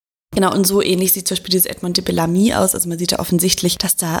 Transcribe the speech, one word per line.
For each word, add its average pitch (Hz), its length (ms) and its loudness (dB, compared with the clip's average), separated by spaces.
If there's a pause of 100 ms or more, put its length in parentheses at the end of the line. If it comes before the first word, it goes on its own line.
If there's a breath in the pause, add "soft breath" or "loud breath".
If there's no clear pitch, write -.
(360)
Genau, 190 180 2
und 190 140 2
so 202 140 2
ähnlich 185 320 2
sieht 185 140 -4
zum 190 80 -4
Beispiel 185 160 -6
dieses 185 140 0
Edmond - 320 -4
de 185 60 -2
Bellamy 175 500 2
aus. 190 220 2
Also 170 120 -4
man 170 120 -6
sieht 175 140 -2
da - 60 -2
offensichtlich, 175 600 0
dass - 160 -2
da, 165 240 -4